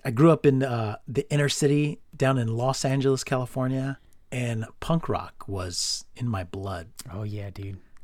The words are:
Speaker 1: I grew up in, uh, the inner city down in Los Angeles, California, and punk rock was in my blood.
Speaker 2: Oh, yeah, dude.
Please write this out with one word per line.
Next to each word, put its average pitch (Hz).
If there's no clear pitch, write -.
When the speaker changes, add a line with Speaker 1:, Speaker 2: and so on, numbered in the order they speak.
Speaker 1:
I 131
grew 147
up 151
in, 131
uh, 113
the 135
inner 143
city 147
down 131
in 117
Los 131
Angeles, 135
California, 131
and 117
punk 165
rock -
was 90
in 120
my 98
blood. 95
Speaker 2:
Oh, 98
yeah, 101
dude. 98